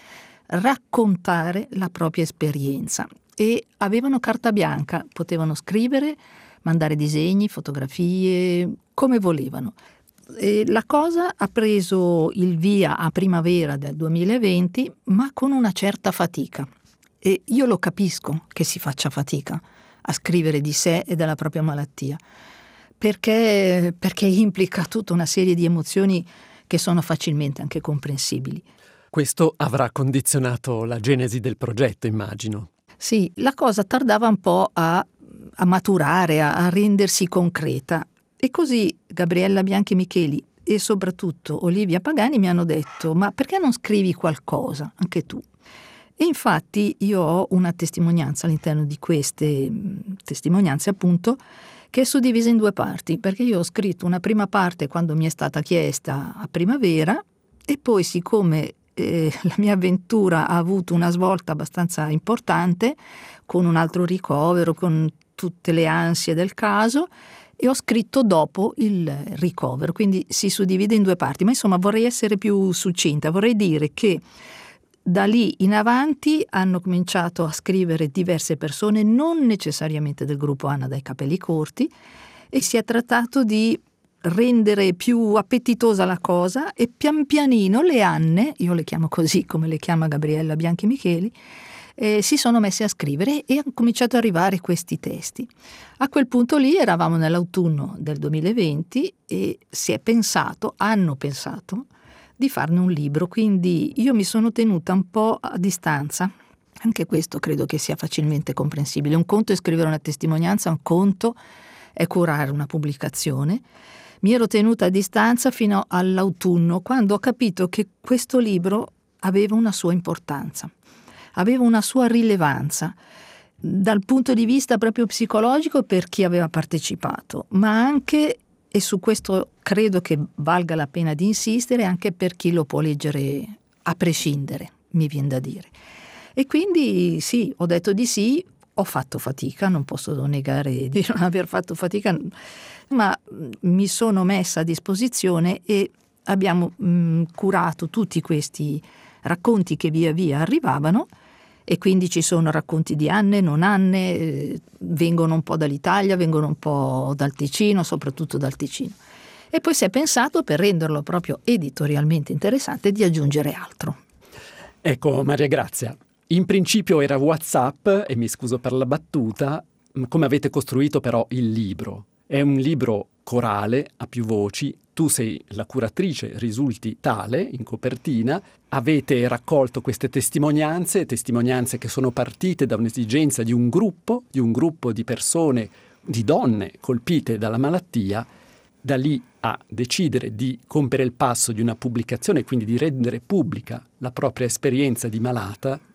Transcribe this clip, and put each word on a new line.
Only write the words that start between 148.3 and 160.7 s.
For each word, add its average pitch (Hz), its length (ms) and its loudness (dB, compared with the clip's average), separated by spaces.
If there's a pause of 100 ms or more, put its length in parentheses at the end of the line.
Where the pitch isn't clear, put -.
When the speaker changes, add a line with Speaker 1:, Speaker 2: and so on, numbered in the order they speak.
Speaker 1:
racconti 175 540 0
che 160 140 -2
via 160 220 2
via 151 280 0
arrivavano, 180 640 0 (580)
e - 140 -2
quindi 185 320 2
ci 165 120 -2
sono 165 280 2
racconti 160 460 -2
di 151 120 0
Anne, 202 320 2
non 160 220 2
Anne, 190 520 2
eh, 156 460 -6 (180)
vengono 165 560 0
un 160 80 0
po' 160 140 -4
dall'Italia, 180 600 0
vengono 156 320 0
un 151 100 -4
po' 135 560 -2
dal 139 180 -2
Ticino, 196 500 0
soprattutto 147 540 -6
dal 135 200 -4
Ticino. - 380 -8 (540)
E 320 120 0
poi 330 140 0
si - 100 0
è - 60 2
pensato, 277 520 0
per 147 160 0
renderlo 160 440 2